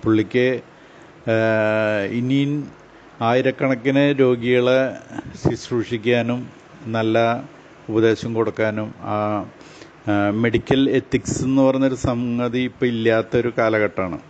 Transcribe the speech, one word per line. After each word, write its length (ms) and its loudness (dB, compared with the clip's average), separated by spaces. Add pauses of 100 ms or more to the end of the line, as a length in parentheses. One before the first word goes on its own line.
പുള്ളിക്ക്, 560 2 (580)
ആ, 160 -2 (680)
ഇനിയും 640 -2 (520)
ആയിരക്കണക്കിന് 1000 2
രോഗികളെ 760 2 (400)
ശുശ്രൂഷിക്കാനും 1120 -2 (380)
നല്ല 580 0 (440)
ഉപദേശം 460 2
കൊടുക്കാനും, 640 -2
ആ, 460 -4 (640)
ആ, 220 2
മെഡിക്കൽ 600 2
എത്തിക്സ് 540 -2
എന്ന് 180 2
പറഞ്ഞൊരു 320 2
സംഗതി 640 -2
ഇപ്പം 280 -2
ഇല്ലാത്തൊരു 720 0
കാലഘട്ടമാണ്. 600 0 (120)